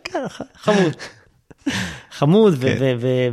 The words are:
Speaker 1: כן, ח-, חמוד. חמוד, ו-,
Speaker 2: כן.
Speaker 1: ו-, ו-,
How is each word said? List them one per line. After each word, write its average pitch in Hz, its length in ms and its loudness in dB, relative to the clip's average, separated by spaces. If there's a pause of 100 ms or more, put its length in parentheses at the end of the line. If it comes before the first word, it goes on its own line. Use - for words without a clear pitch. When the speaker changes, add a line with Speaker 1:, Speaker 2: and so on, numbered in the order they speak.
Speaker 1:
כן, - 160 -8 (100)
ח-, - 120 -14 (160)
חמוד. 190 360 2 (1160)
חמוד, 190 460 4
ו-, - 40 -6
Speaker 2:
כן. 131 180 0
Speaker 1:
ו-, 131 200 0
ו-, 127 340 -2